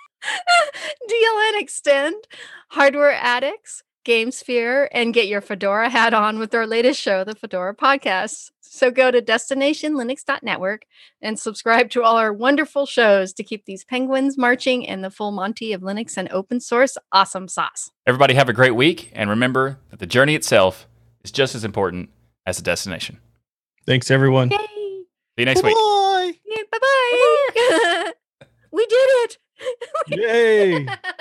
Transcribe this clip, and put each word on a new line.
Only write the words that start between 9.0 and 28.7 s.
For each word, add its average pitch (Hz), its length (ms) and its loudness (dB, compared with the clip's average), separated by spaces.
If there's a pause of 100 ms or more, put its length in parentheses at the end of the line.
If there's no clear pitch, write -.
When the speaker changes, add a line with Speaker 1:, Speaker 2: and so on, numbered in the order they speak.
Speaker 1:
to 240 80 4
destination 277 760 -2
linux 247 300 -6
dot - 180 -6
network 202 400 -6 (400)
and 214 160 -6
subscribe 226 520 0
to 240 120 -2
all 226 140 4
our 220 160 2
wonderful 277 540 0
shows 196 480 2
to 214 100 -12
keep 208 220 -12
these 190 180 -16
penguins 269 520 -2
marching 247 520 0
and 190 160 -8
the 190 80 -10
full 208 180 -6
Monty 208 420 -6
of 185 80 -8
Linux 202 360 -8
and 190 160 -6
open 196 260 -6
source 247 400 0 (140)
awesome 190 340 2
sauce. - 460 -8 (120)
Speaker 2:
Everybody 131 300 4
have 135 140 4
a 120 40 0
great 123 220 4
week, 156 400 0
and 104 160 -4
remember 131 480 0 (120)
that - 100 -18
the 95 60 -10
journey 135 280 4
itself 98 540 2 (340)
is - 80 -16
just 135 240 0
as 113 100 -10
important 98 460 -4 (360)
as 92 100 -6
the - 80 -12
destination. - 560 -8 (680)
Speaker 3:
Thanks, 127 240 0
everyone. 131 400 4
Speaker 1:
Yay. - 80 -2
Speaker 2:
See 403 460 -10 (340)
you - 60 0
next 269 180 2
week. 427 140 2
Speaker 3:
Bye. 392 560 0 (120)
Speaker 1:
Yeah, 427 180 -8 (100)
bye-bye. 480 1400 2 (300)
<laughs> - 300 -20